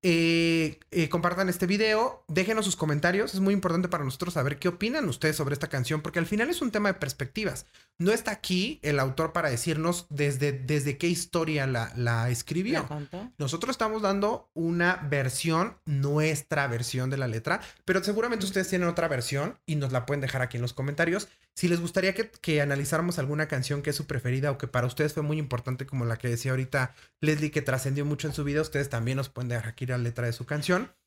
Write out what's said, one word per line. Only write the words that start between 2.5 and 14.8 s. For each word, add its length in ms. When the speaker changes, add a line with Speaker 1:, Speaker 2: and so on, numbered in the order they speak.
Speaker 1:
sus 100
comentarios. 580
Es 60
muy 140
importante 340
para 160
nosotros 300
saber 260
qué 80
opinan 400
ustedes 300
sobre 160
esta 160
canción, 320
porque 180
al 60
final 240
es 120
un 100
tema 200
de 80
perspectivas. 680
No 120
está 200
aquí 520
el 160
autor 320
para 180
decirnos 600
desde, 420
desde 460
qué 100
historia 600
la, 280
la 340
escribió. 520
Speaker 2:
¿La 80
contó? 480
Speaker 1:
Nosotros 340
estamos 300
dando 520
una 420